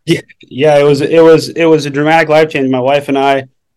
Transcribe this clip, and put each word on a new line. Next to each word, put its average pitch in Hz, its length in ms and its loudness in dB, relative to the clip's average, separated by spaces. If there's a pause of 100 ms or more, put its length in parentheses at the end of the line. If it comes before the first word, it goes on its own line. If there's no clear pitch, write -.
Yeah, 156 160 -10 (200)
yeah. 147 380 -2
It 143 60 2
was, 143 160 2
it 165 220 2
was, 160 280 4
it 165 160 -2
was 156 200 0
a 147 40 -8
dramatic 151 380 0
life 156 220 0
change. 139 200 -4
My 127 100 -2
wife 139 280 -2
and 139 100 -2
I 135 300 -2 (280)